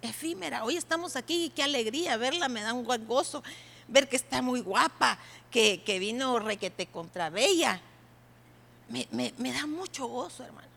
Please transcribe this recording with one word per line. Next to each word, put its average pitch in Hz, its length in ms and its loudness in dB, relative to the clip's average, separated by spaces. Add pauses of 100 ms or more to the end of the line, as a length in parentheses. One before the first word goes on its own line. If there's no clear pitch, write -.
Efímera. 269 600 -6
Hoy 254 120 0
estamos 339 400 -4
aquí 330 280 0
y 294 60 -4
qué - 120 0
alegría 277 540 0
verla, 269 320 0
me 226 140 -4
da 226 120 -2
un 247 100 -4
buen 226 220 -2
gozo 262 360 0 (460)
ver 269 200 6
que 247 80 -2
está - 260 -2
muy 254 180 0
guapa, 226 560 2 (320)
que, 214 360 4
que 190 160 0
vino 240 400 0
requete 202 460 -4
contra 165 440 -6
bella. 247 500 4 (1080)
Me, 120 240 -4
me, 120 260 -2
me 254 140 -4
da 285 140 -4
mucho 302 400 -8
gozo, 240 380 -8
hermano. - 320 -20